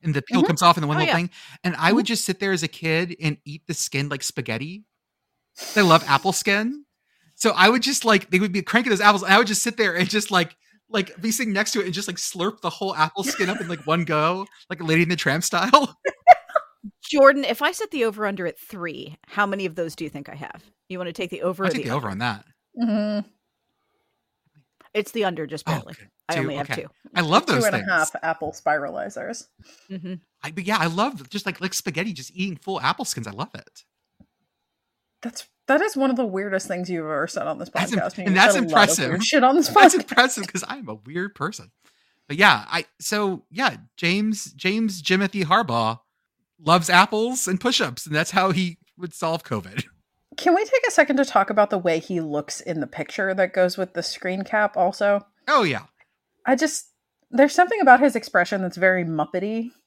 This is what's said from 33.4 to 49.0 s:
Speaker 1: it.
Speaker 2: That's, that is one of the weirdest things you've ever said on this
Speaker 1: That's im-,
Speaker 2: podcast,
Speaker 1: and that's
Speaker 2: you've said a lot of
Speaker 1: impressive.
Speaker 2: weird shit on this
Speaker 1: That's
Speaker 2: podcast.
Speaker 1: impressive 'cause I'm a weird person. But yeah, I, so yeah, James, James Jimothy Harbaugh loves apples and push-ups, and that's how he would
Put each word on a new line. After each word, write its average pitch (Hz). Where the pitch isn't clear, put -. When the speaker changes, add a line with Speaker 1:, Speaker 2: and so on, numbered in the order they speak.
Speaker 1:
it. -
Speaker 2:
That's, -
that 294
is 415
one 269
of 254
the 247
weirdest 190
things 180
you've 165
ever 151
said -
on 156
this 170
Speaker 1:
That's 202
im-, 214
Speaker 2:
podcast, 185
Speaker 1:
and 190
that's 202
Speaker 2:
you've 233
said -
a -
lot 226
of -
Speaker 1:
impressive. 131
Speaker 2:
weird 180
shit 262
on 269
this 330
Speaker 1:
That's 381
Speaker 2:
podcast. 359
Speaker 1:
impressive 240
'cause 185
I'm 247
a 110
weird 160
person. 139
But 143
yeah, 160
I, 165
so 202
yeah, 180
James, 202
James 196
Jimothy 190
Harbaugh 120
loves 165
apples 214
and 185
push-ups, 202
and 151
that's 160
how 190
he 180
would 175